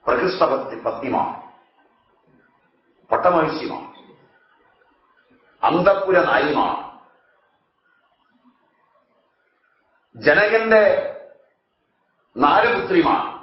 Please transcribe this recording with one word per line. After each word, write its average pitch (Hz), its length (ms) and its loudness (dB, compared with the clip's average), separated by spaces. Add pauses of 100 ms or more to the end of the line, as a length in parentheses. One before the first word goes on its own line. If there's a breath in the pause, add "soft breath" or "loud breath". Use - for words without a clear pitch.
പ്രകൃഷ്ട 123 380 -2
പത്നി-, 127 400 -4
പത്നിമാർ, 117 460 -4 (1800)
പട്ടമഹിഷിമാർ, - 720 0 (1800)
അന്തഃപുര 185 600 2
നാരിമാർ, 117 520 0 (3500)
ജനകന്റെ 214 680 2 (1500)
നാല് 151 360 4
പുത്രിമാർ 156 520 0 (200)